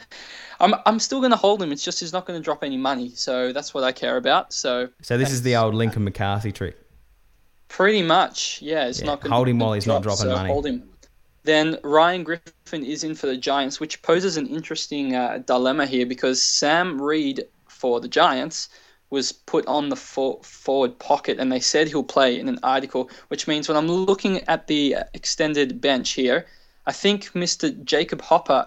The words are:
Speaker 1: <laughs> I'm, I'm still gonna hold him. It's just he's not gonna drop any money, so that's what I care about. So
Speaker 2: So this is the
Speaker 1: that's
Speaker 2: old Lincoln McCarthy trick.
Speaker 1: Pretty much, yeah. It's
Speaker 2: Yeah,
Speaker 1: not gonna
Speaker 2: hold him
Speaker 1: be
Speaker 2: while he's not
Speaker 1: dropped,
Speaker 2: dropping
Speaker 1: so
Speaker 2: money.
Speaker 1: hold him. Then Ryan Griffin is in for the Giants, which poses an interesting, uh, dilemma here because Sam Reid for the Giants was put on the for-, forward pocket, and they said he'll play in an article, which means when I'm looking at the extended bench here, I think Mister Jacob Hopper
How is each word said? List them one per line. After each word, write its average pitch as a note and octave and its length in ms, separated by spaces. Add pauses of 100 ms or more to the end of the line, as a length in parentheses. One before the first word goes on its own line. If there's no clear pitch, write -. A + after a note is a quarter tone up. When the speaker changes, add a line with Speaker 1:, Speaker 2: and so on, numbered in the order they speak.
(280)
Speaker 1:
<laughs> - 340
I'm, F#3+ 140 (100)
I'm A3 140
still C4+ 200
gonna B3+ 160
hold G3+ 260
him. D3+ 120
It's C#3 100
just - 160
he's E3 140
not F3+ 120
gonna F3 140
drop D3+ 240
any C3+ 140
money, C3 320
so B2+ 420
that's C3+ 220
what C3+ 100
I B2+ 80
care B2+ 240
about. C3+ 380
So B2 340 (140)
Speaker 2:
So A#2+ 160
this C3+ 160
is B2+ 80
the B2+ 100
Speaker 1:
that's A#2 140
Speaker 2:
old G#2+ 100
Lincoln A2 300
McCarthy G2+ 480
trick. - 240 (880)
Speaker 1:
Pretty G3+ 340
much, E3 600
yeah. D3 260
It's B2 120
Speaker 2:
Yeah, - 80
Speaker 1:
not C#3+ 140
gonna C#3 140
Speaker 2:
hold B2 140
him A#2+ 80
Speaker 1:
be A#2 80
Speaker 2:
while A2 80
he's G#2 140
not A2 160
Speaker 1:
dropped, G2+ 180
Speaker 2:
dropping B2+ 120
Speaker 1:
so B2+ 40
Speaker 2:
money. - 120
Speaker 1:
hold C#3+ 160
him. B2 180 (600)
Then D#3 400
Ryan E3 400
Griffin D#3+ 600
is C#3+ 180
in D#3 120
for D3+ 120
the C3 100
Giants, C#3 420
which - 220
poses F3 360
an C#3+ 100
interesting, C#3+ 680
uh, B2 300
dilemma C3 400
here B2+ 200
because C3 360
Sam D#3 600
Reid C#3+ 440 (220)
for A#2+ 320
the A#2+ 80
Giants D3+ 640 (420)
was C3+ 200
put - 340
on C#3+ 240
the C3+ 60
for-, C3+ 480
forward C3+ 560
pocket, - 400
and B2+ 120
they B2+ 80
said D3+ 280
he'll C#3+ 160
play B2+ 360
in C#3 80
an B2 160
article, C3 460 (200)
which - 180
means D3+ 200
when D#3 100
I'm D#3 100
looking F#3 600
at D#3+ 200
the D3 300 (160)
extended D3 680
bench C3 300
here, C3+ 340 (400)
I C#3 60
think G3+ 420
Mister E3+ 380
Jacob - 500
Hopper D3+ 460